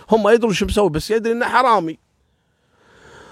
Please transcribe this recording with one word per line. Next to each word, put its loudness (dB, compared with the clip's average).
هم 2
ما 4
يدرون 2
شو -2
مسوي، 0
بس -6
يدري -2
إنه -4
حرامي. 0